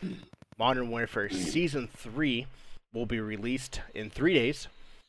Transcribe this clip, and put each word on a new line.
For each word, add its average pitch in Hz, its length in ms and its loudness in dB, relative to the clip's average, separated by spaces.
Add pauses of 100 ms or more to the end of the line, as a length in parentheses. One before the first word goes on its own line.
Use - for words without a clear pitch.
(240)
<clears throat> - 340 -20
Modern 123 300 4
Warfare 113 400 0
Season 147 640 0
three 127 520 0 (480)
will 117 120 0
be 117 140 0
released 110 600 -2 (120)
in 107 160 -6
three 160 240 4
days 131 340 2 (420)